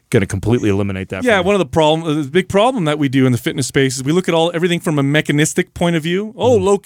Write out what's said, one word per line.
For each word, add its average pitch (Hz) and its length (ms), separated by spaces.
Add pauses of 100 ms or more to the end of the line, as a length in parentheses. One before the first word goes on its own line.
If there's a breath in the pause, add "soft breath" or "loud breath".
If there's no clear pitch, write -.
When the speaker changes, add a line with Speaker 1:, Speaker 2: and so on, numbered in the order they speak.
(100 soft breath)
Speaker 1:
gonna 101 160
completely 104 420
eliminate 98 400
that 95 160
Speaker 2:
Yeah, 226 140
Speaker 1:
for 185 40
me. 175 40
Speaker 2:
one 202 100
of - 20
the 170 80
problem, 156 560
the 135 80
big 180 180
problem 214 360
that 151 160
we 143 80
do 131 180
in 131 60
the 117 60
fitness 151 280
space 135 300
is 131 80
we 143 80
look 175 160
at 175 60
all, 165 200
everything 175 240
from 165 180
a 143 60
mechanistic 147 720
point 175 220
of 151 80
view. 190 320
Oh, 190 200
Speaker 1:
Mm. 196 60
Speaker 2:
low, 202 240